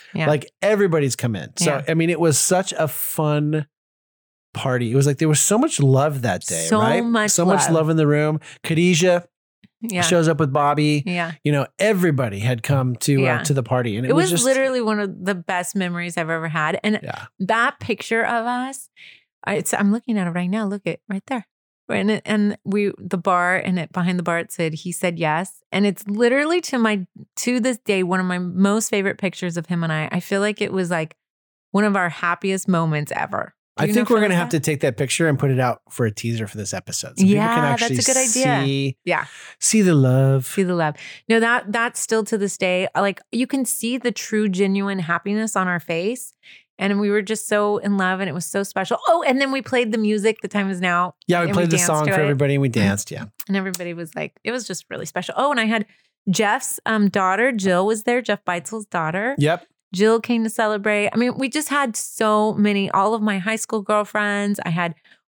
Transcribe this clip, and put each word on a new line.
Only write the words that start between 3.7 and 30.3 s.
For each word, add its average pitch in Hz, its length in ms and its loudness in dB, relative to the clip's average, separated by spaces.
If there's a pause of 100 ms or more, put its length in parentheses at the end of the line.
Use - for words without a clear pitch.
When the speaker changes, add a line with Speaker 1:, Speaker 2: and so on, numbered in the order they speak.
Speaker 2:
party. 123 380 -2
It 123 40 0
was 139 100 4
like 143 140 2
there 160 80 2
was 151 140 4
so 202 160 2
much 311 220 0
love 135 440 4
that 95 220 -2
day, 165 220 -2
Speaker 1:
So 214 120 2
Speaker 2:
right? 226 240 2
Speaker 1:
much 226 280 0
Speaker 2:
So 170 140 2
much 185 200 4
Speaker 1:
love. 147 80 0
Speaker 2:
love 160 160 2
in 160 80 2
the 156 100 4
room. 151 320 2 (240)
Khadijah 175 640 2 (540)
Speaker 1:
Yeah. 202 200 -4
Speaker 2:
shows 170 260 4
up 160 120 2
with 151 120 0
Bobby. 147 540 2
Speaker 1:
Yeah. 175 280 -4 (100)
Speaker 2:
You 147 80 2
know, 143 160 2 (100)
everybody 160 640 2
had 117 240 -2
come 131 340 0
to, - 200 2
uh, - 20 4
Speaker 1:
Yeah. 131 240 2
Speaker 2:
to 147 100 0
the 135 100 0
party. 120 320 0
And 120 100 -4
it 127 40 0
Speaker 1:
It - 40 2
Speaker 2:
was 311 180 4
Speaker 1:
was - 100 2
Speaker 2:
just - 40 0
Speaker 1:
literally 262 360 2
one 214 180 0
of 196 260 -6
the 196 100 -2
best 180 400 -4
memories 175 420 -4
I've 160 120 -2
ever 165 200 -2
had. 156 340 0
And 214 200 0
Speaker 2:
Yeah. - 220 -12 (140)
Speaker 1:
that 226 400 0
picture 226 460 -2
of 233 200 -2
us, 247 440 -6 (560)
I, - 100 -2
it's, - 180 -2
I'm 202 180 2
looking 226 260 -2
at 185 100 0
it 170 40 -2
right 175 180 -2
now. 214 160 -2
Look 196 220 -6
at 170 200 -6
right 196 200 -6
there. 247 180 -6 (420)
And 202 240 0
it, 214 140 -2
and 208 300 0 (100)
we, 202 340 0
the 180 180 -4
bar, 180 380 2
and 180 240 0
it, 160 120 -6
behind 180 280 0
the 175 40 -4
bar, 170 140 0
it 170 140 -6
said, 160 240 -4
"He 175 160 -10
said 170 260 -2
yes." 165 540 -2
And 202 160 2
it's - 200 -4
literally 269 540 2
to 277 160 -4
my, 208 300 0 (300)
to 247 220 0
this 240 200 0
day, 190 240 0
one 185 160 0
of 185 80 0
my 180 100 -2
most 190 540 0
favorite 196 260 0
pictures 175 400 -6
of 165 100 -6
him 170 160 -2
and 165 80 -2
I. 156 200 -2
I 180 80 -2
feel 196 200 -2